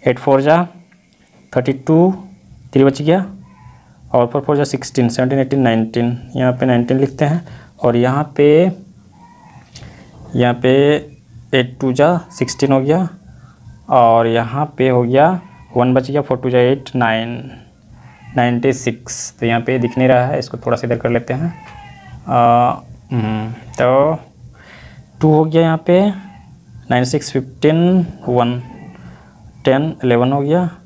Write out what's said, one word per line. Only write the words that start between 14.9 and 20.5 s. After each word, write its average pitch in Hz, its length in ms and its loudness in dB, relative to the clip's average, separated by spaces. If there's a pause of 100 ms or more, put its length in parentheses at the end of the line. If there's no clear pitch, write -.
गया 135 260 4 (460)
वन 127 180 2
बच 131 180 0
गया, 143 100 -2
फ़ोर 135 160 -4
टू 127 120 -4
जा 123 120 2
एट, 131 340 0
नाइन, 113 340 -2 (1080)
नाइंटी 120 360 0
सिक्स। - 680 -8
तो - 60 -4
यहाँ 117 160 0
पे 131 180 -2
दिख 120 180 -4
नहीं 131 100 2
रहा 127 200 2
है, 135 120 -4
इसको 123 180 -10